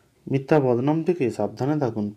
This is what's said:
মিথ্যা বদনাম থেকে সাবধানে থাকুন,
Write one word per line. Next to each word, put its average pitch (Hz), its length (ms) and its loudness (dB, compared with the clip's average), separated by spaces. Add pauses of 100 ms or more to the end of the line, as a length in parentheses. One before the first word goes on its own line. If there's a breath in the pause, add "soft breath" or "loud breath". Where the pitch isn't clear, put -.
(280 soft breath)
মিথ্যা 139 320 2
বদনাম 131 440 2
থেকে 170 280 0
সাবধানে 113 480 -2
থাকুন, 110 260 -2 (100)